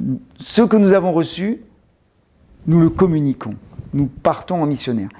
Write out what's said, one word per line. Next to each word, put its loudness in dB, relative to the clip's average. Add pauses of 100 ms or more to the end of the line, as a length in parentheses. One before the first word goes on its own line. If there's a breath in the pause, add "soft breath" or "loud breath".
(380)
ce 0
que 4
nous 4
avons 2
reçu, -4 (1040)
nous 4
le 6
communiquons. 0 (380)
Nous 0
partons -4
en -2
missionnaire. -4 (120)